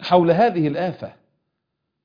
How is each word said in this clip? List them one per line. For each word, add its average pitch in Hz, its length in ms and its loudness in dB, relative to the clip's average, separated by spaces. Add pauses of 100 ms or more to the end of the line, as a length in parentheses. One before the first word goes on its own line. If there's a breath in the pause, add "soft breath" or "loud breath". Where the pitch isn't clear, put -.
حول 175 300 2
هذه 175 360 0
الآفة 147 440 -8 (920)